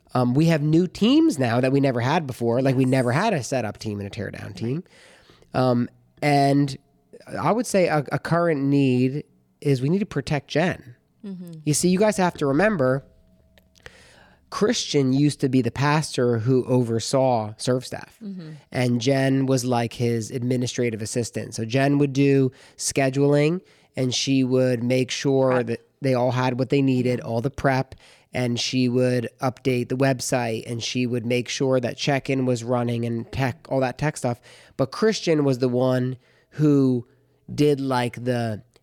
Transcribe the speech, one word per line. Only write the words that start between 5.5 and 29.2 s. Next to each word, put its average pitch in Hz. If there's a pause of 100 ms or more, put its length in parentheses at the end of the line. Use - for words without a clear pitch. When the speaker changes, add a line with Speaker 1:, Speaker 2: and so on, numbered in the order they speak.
Speaker 1:
Um, 123 (340)
and 143 (640)
I 139
would 226
say 185
a, 151
a 139
current 165
need 139 (360)
is 139
we 139
need 190
to 208
protect -
Jen. 147 (300)
Speaker 2:
Mm-hmm. 180 (120)
Speaker 1:
You 147
see, 175
you 185
guys 214
have 180
to 147
remember, 139 (1500)
Christian 151
used 143
to 143
be 127
the 113
pastor 135
who 123
oversaw 120
serve 127
staff. -
Speaker 2:
Mm-hmm. 185 (200)
Speaker 1:
And 123
Jen 135
was, 131
like, 117
his 117
administrative 123
assistant. 110
So 113
Jen 135
would 143
do 135 (240)
scheduling, 143 (360)
and 127
she 135
would 127
make 127
sure 135
Speaker 2:
Prep. 123
Speaker 1:
that 117 (160)
they 135
all 123
had 127
what 127
they 143
needed, 123
Speaker 2:
Yeah. -
Speaker 1:
all 117
the 135
prep, 135 (360)
and 120
she 127
would 123 (120)